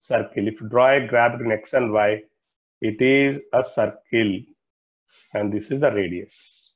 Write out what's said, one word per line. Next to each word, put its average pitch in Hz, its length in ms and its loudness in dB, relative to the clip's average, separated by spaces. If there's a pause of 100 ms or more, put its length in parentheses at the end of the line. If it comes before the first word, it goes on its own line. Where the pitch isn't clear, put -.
circle. 107 480 -2
If 110 120 -8
you 110 80 -12
draw 127 280 4
a 127 100 -2
graph 120 320 2
between 117 140 -2
X - 220 -6
and 123 180 0
Y, 107 300 2 (580)
it 107 200 -4
is 139 400 2 (120)
a 117 100 2
circle. 107 800 -2 (920)
And 104 180 -4
this 104 180 -8
is 135 80 -4
the 143 140 0
radius. - 840 -8